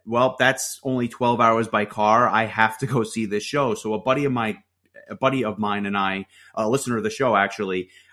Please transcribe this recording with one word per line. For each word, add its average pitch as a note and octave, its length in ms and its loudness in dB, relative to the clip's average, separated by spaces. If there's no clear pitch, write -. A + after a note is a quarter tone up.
well, B2 340 2
that's - 440 0
only B2+ 260 -2
twelve A#2+ 320 0
hours A2+ 280 4
by G#2+ 160 0
car. A2 440 4
I A2 180 2
have A2 320 2
to C3+ 80 -4
go C3 160 0
see A2 240 -4
this G#2 180 -4
show. C3+ 300 -2
So G#2+ 200 -4
a G#2 60 -4
buddy C3 240 0
of C3+ 80 0
my, A2+ 260 -2
a G#2+ 60 -14
buddy C3 300 0
of G#2+ 140 -4
mine G#2 280 -2
and G2+ 100 -4
I, F#2+ 300 -2
a A2 140 -2
listener B2 280 0
of A2 80 -2
the A2 60 -2
show, A#2+ 260 0
actually, G2 540 -2